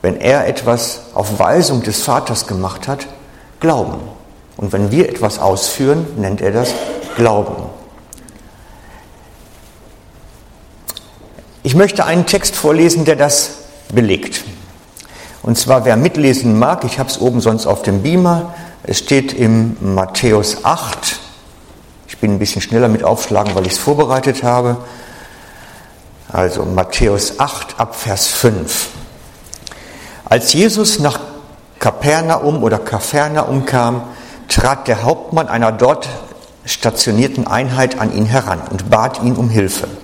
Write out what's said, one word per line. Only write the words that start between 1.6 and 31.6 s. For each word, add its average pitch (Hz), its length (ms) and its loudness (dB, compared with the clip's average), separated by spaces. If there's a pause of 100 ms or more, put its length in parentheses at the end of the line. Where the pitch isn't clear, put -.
des 107 220 -4
Vaters 123 420 -2
gemacht 92 420 -6
hat, 139 200 -8 (520)
Glauben. 120 380 0 (580)
Und 101 160 -6
wenn 101 200 0
wir 160 180 4
etwas - 300 -4
ausführen, 135 680 0 (120)
nennt 101 240 -2
er 98 100 0
das 117 180 0 (460)
Glauben. 104 400 2 (4000)
Ich 123 100 0
möchte 196 320 4
einen 170 220 2
Text - 280 -2
vorlesen, 160 480 4
der 147 120 4
das - 380 0 (380)
belegt. 104 520 0 (1000)
Und 117 160 0
zwar, 127 280 2
wer 117 120 4
mitlesen 131 640 2
mag, 151 240 2
ich 123 160 -6
hab's - 200 -4
oben 120 220 2
sonst 110 240 0
auf 98 160 0
dem 98 220 0
Beamer, 175 500 2 (300)
es - 160 -4
steht 269 340 0
im 113 480 2
Matthäus 98 840 0
acht. - 540 -2 (880)
Ich - 120 -20
bin 107 140 2
ein 95 60 0
bisschen 101 220 -2
schneller 123 280 2
mit 110 140 0
Aufschlagen, 101 520 0
weil 92 100 2
ich's 90 140 -4
vorbereitet 131 640 2
habe. 123 340 2 (1500)
Also 90 360 -2
Matthäus 95 720 0
acht - 400 -4
ab - 160 -4
Vers - 320 -2
fünf. - 600 0 (1400)
Als 123 260 2
Jesus 208 480 2
nach 143 220 0 (580)